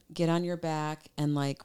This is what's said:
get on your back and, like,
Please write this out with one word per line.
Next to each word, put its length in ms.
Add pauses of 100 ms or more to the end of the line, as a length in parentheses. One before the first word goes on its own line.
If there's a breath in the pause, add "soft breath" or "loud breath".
(120)
get 180
on 140
your 140
back 600
and, 180
like, 300